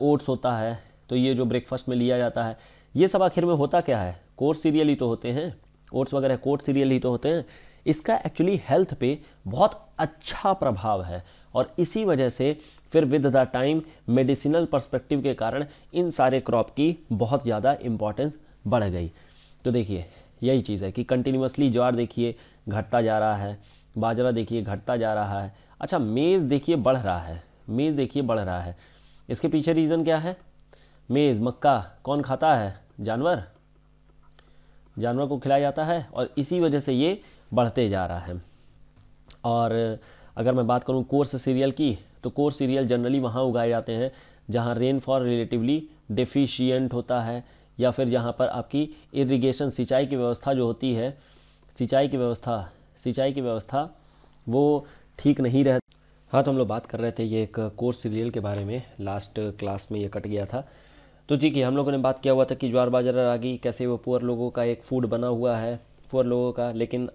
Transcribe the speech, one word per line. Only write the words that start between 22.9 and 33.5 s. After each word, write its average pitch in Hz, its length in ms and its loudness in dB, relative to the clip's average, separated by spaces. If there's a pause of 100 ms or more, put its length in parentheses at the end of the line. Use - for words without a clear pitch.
जा 110 160 2
रहा 107 180 2
है, 101 220 -6 (400)
बाजरा 117 320 0
देखिए 113 320 -2
घटता 101 340 -4
जा 110 180 0
रहा 101 280 -2
है। 98 120 -10 (260)
अच्छा 160 180 -4
मेज़ 147 460 2
देखिए 139 320 0
बढ़ 131 200 2
रहा 98 220 -2
है, 85 240 -10 (260)
मेज़ 139 280 0
देखिए 143 260 -2
बढ़ 117 160 0
रहा 92 220 -4
है। 87 160 -8 (540)
इसके 127 180 -2
पीछे 156 240 0
रीज़न 160 320 2
क्या 160 140 2
है? 175 180 -4 (760)
मेज़, 131 320 4
मक्का 123 640 0
कौन 143 180 -2
खाता 135 320 2
है? 101 260 -2 (200)
जानवर, 117 420 -2 (1600)